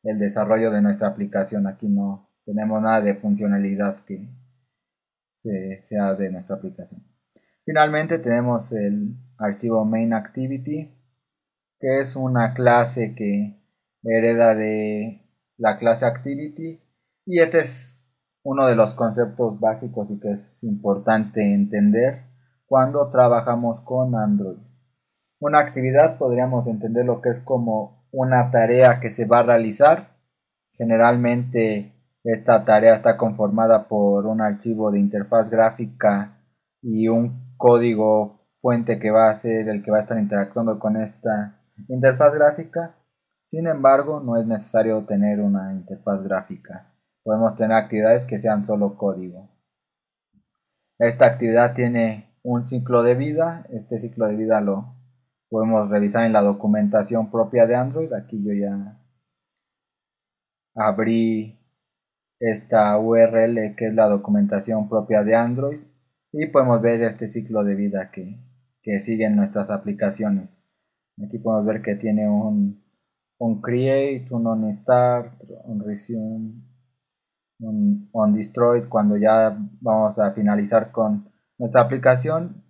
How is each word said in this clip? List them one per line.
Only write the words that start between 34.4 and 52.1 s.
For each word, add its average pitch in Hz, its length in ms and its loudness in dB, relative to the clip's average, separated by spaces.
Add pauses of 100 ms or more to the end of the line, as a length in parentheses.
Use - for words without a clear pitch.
archivo 107 500 -2
de 101 80 0
interfaz 104 500 0
gráfica 110 960 0 (360)
y 110 260 -2
un 117 500 -2
código 107 880 2 (120)
fuente 117 400 -2
que 107 120 -2
va 110 180 6
a 107 60 0
ser 110 340 -4
el 104 120 -4
que 110 100 -6
va 107 60 4
a 107 40 4
estar 113 180 -4
interactuando 104 600 -2
con 107 180 -2
esta 107 640 -6 (280)
interfaz 131 460 2
gráfica. 160 600 -2 (460)
Sin 160 260 -6
embargo, 143 520 2
no 117 180 -4
es 113 80 -2
necesario 110 600 -2
tener 104 340 0
una 98 340 -2
interfaz 95 480 -6
gráfica. 95 720 -10 (300)
Podemos 110 320 0
tener 110 220 0
actividades 110 480 2
que 107 120 -8
sean 107 280 -2
solo 101 320 -2
código. 95 520 -8 (1500)
Esta 120 260 4
actividad 120 480 4
tiene 117 680 -2